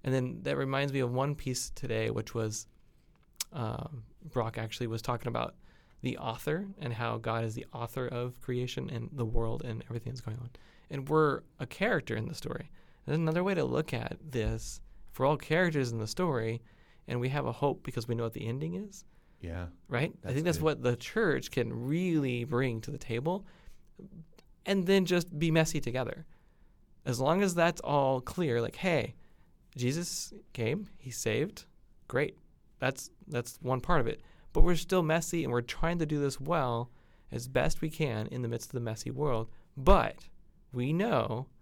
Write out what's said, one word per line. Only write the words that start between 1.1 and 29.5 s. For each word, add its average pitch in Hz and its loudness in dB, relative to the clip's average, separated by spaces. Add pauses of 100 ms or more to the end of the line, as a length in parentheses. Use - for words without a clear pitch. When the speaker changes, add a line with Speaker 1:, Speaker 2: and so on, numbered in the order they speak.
Speaker 1:
one 135 0
piece - -6
today, 113 -2
which 107 -4
was, 110 -4 (840)
um, 117 -6 (260)
Brock 113 -4
actually 113 -6
was 110 -4
talking 120 -2
about - -2 (480)
the 127 -2
author 151 -4 (120)
and 123 -6
how 113 -2
God 113 -2
is 110 -4
the 117 -8
author 120 -6
of 123 -6
creation 127 -4
and 117 -6
the 131 -2
world 113 2
and 113 -6
everything 117 -6
that's 127 -10
going 110 -8
on. 120 -10 (400)
And 135 -6
we're 151 4 (180)
a 139 -4
character 190 0
in 113 -2
the - -6
story. - -8 (360)
There's 151 2
another 165 2
way 196 2
to 151 2
look 131 0
at - -4 (120)
this. 113 -2 (320)
If - -14
we're 131 4
all 147 6
characters 151 2
in 113 -4
the 110 -2
story 123 0 (460)
and 123 -2
we 123 0
have 139 0
a 123 0
hope 139 0
because 120 -4
we 123 -2
know 117 0
what 113 -4
the - -6
ending 147 -4
is, 196 -10 (360)
Speaker 2:
Yeah. 87 -6 (220)
Speaker 1:
Right? 123 0
I - -18
Speaker 2:
That's 123 -4
Speaker 1:
think 151 0
that's 170 2
Speaker 2:
good. 156 0
Speaker 1:
what 147 2
the 123 4
church 156 0
can 120 -2
really 147 2
bring 120 0
to - -8
the 147 -6
table, 147 -2 (1160)
and 190 2
then 196 8
just 175 0
be 165 4
messy 156 4
together. 123 -4 (800)
As 127 -2
long 165 4
as 185 2
that's 170 4
all 135 4
clear, 127 0
like, - -2
"Hey, 170 0 (640)